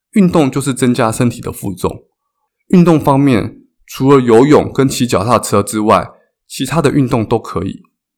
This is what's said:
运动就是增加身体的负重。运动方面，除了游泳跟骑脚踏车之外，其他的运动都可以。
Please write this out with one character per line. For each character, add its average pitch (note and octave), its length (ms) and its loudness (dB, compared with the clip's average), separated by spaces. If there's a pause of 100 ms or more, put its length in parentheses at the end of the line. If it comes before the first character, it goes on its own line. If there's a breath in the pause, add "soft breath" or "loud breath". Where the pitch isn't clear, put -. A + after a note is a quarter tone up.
(140)
运 F#3+ 140 4
动 E3 220 0
就 C#3+ 100 -6
是 C3 140 -4
增 B2 180 0
加 A#2 200 -2
身 B2 180 -2
体 - 100 -14
的 - 120 -10
负 G2 200 -10
重。 - 340 -8 (640)
运 F3+ 140 6
动 E3 140 4
方 C3+ 200 0
面， B2 440 -2 (240)
除 C3 240 -2
了 C#3 100 6
游 A#2+ 240 4
泳 C3+ 280 2
跟 C3+ 160 0
骑 C3 180 -4
脚 F#2+ 160 -2
踏 A2+ 160 0
车 G2+ 240 -2
之 G#2+ 160 -6
外， G#2+ 320 0 (380 soft breath)
其 - 180 -10
他 D3 160 -4
的 C#3 80 2
运 C3+ 180 0
动 A#2 160 -2
都 A2+ 140 -2
可 - 260 -8
以。 - 180 -12 (360)